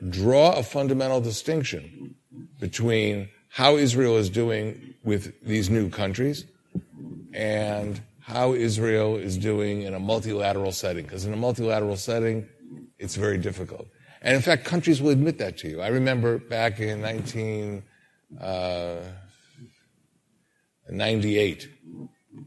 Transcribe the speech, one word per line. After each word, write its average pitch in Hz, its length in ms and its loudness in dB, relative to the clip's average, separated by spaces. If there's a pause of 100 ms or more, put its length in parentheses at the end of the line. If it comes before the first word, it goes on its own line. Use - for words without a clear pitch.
draw 123 480 6
a 135 60 0
fundamental 131 580 0
distinction 110 960 -4 (460)
between 104 680 0 (200)
how 143 280 6
Israel 123 400 4
is 101 140 4
doing 110 720 -2
with 101 320 -2 (100)
these 107 240 0
new 107 220 2
countries 120 560 -2 (880)
and 104 680 -2 (200)
how 123 340 0
Israel 110 600 2
is 95 200 -4
doing 104 460 0
in 98 100 -6
a 95 60 -6
multilateral 101 760 0
setting. 87 320 -4
'Cause 95 200 -10
in 107 80 -4
a 107 40 -4
multilateral 113 600 0
setting, 113 500 -2 (520)
it's 98 180 -8
very 101 220 2
difficult. - 500 -6 (340)
And 127 140 4
in 127 60 2
fact, 160 220 2
countries 165 380 2
will 151 80 4
admit 147 280 4
that 95 200 -6
to 82 100 -8
you. 78 120 -8
I 98 80 -2
remember 123 500 2
back 113 420 -2
in 107 200 -4
nineteen, 107 840 -6 (560)
uh, 90 600 -4 (1900)
ninety-eight, 104 800 2 (800)